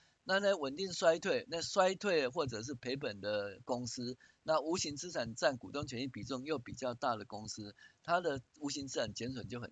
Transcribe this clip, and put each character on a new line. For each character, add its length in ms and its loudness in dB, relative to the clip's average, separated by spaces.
那 160 2
呢， 160 4
稳 180 -2
定 180 -2
衰 280 6
退， 280 2
那 140 -2
衰 320 6
退 320 4
或 220 0
者 160 -4
是 100 -4
赔 220 -4
本 240 -4
的 440 -2
公 220 0
司， 320 -6
那 180 4
无 160 0
形 200 -2
资 160 -8
产 240 -2
占 200 2
股 140 -12
东 160 -4
权 160 -4
益 60 -2
比 160 -8
重 200 -4
又 140 -2
比 160 -10
较 200 -2
大 200 0
的 100 -6
公 220 -10
司， 300 -10
它 180 2
的 220 0
无 120 -4
形 180 -6
资 100 -4
产 160 -2
减 180 -4
损 140 -8
就 140 -8
很 120 -10